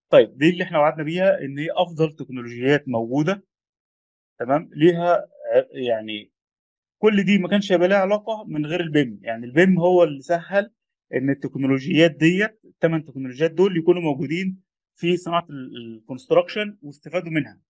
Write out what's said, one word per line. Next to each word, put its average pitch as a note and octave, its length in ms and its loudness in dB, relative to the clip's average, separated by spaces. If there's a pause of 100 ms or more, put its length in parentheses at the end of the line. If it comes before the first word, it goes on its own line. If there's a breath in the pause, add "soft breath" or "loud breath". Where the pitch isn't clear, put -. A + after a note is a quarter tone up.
(100)
طيب، B2+ 280 4
دي D3+ 120 4
اللي F3+ 140 -4
إحنا E3+ 140 -2
وعدنا D3+ 260 0
بيها F3+ 360 0
إن C#3 180 -10
هي D#3 140 -6
أفضل D#3+ 400 -2
تكنولوجيات C3 760 -2
موجودة. C3+ 560 -2 (960)
تمام؟ C3+ 360 -2
ليها، E3+ 400 4 (400)
آه، C3 180 2
يعني A2 600 -6 (720)
كل G#3 220 2
دي G3 140 4
ما F3+ 100 -2
كانش G3+ 240 0
هيبقى F3+ 160 4
ليها G3+ 100 4
علاقة G#3 460 -2
من D3+ 220 -6
غير F3 140 -4
البيم. D3 420 -2
يعني A#2 240 -8
البيم E3+ 320 4
هو F3 260 6
اللي C#3+ 180 -2
سهل F3+ 500 -2 (420)
إن C3+ 160 -2
التكنولوجيات C#3 800 0
ديت، F3+ 540 0
التمن E3 400 -2
تكنولوجيات C3+ 460 -6
دول F3+ 280 0
يكونوا F3 240 2
موجودين E3 600 -6 (340)
في F3 200 0
صناعة E3+ 340 -4
ال-، C3 260 -14
الكونستراكشن E3 1040 -4
واستفادوا E3 500 -10
منها. B2+ 380 -4